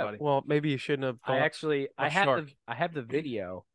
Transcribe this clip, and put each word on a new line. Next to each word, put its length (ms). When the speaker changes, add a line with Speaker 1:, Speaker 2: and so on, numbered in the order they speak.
Speaker 1:
everybody. 200
Speaker 2:
Well, 240
maybe 240
you 80
shouldn't 280
have 180
Speaker 3:
I 100
Speaker 2:
bought 80
Speaker 3:
actually, 440
Speaker 2:
a 40
Speaker 3:
I 60
have 160
Speaker 2:
shark. 220
Speaker 3:
the, 60
I 80
have 180
the 80
video. 720